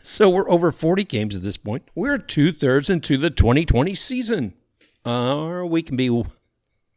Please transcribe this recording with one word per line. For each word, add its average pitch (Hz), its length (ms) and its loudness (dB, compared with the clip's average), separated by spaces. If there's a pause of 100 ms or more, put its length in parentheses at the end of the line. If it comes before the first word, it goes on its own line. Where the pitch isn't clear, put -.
so - 260 2
we're 185 220 2
over 170 220 4
forty 185 320 0
games 104 320 -4
at 87 60 -8
this 98 140 -4
point. 113 280 -8 (100)
We're 262 240 -2
two-thirds 147 720 2
into 151 260 0
the 139 140 0
twenty 131 340 2
twenty 160 300 0
season. 220 600 -4 (500)
Or 143 600 -4
we 165 180 -2
can 139 140 -6
be 120 280 0 (720)